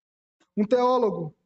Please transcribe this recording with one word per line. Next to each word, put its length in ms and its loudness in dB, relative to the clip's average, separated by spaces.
Um 100 0
teólogo 640 0